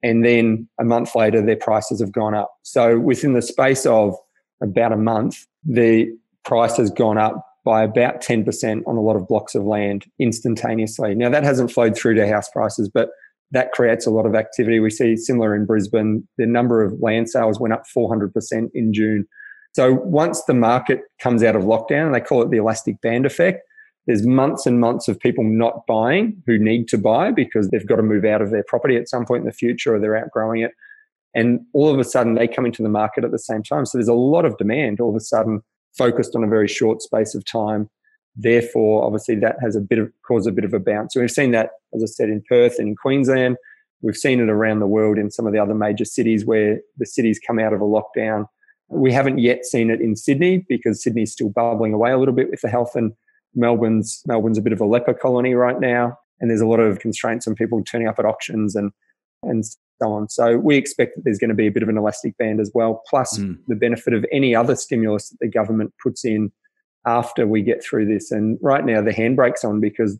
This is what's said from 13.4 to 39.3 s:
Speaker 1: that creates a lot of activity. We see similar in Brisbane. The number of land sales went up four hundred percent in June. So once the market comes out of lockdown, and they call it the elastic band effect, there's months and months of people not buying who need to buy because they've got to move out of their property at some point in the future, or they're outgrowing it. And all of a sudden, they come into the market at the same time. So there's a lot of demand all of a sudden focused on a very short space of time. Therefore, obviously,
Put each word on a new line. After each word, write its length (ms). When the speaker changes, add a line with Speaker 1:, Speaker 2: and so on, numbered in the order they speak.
Speaker 1:
that 220
creates 340
a 40
lot 140
of 100
activity. 460
We 100
see 260
similar 380
in 120
Brisbane. 600
The 80
number 360
of 180
land 280
sales 320
went 140
up 120
four 220
hundred 240
percent 400
in 220
June. 320
So 200
once 520
the 100
market 460
comes 220
out 140
of 80
lockdown, 420
and 80
they 60
call 220
it 80
the 80
elastic 420
band 260
effect, 360
there's 180
months 420
and 120
months 300
of 100
people 240
not 460
buying 580
who 120
need 300
to 100
buy 340
because 380
they've 160
got 100
to 60
move 220
out 160
of 100
their 180
property 280
at 120
some 160
point 160
in 60
the 60
future, 420
or 40
they're 180
outgrowing 440
it. 120
And 260
all 200
of 60
a 60
sudden, 300
they 120
come 200
into 160
the 60
market 360
at 80
the 60
same 260
time. 200
So 140
there's 100
a 60
lot 300
of 140
demand 420
all 100
of 60
a 40
sudden 420
focused 380
on 80
a 40
very 200
short 340
space 320
of 100
time. 440
Therefore, 680
obviously, 320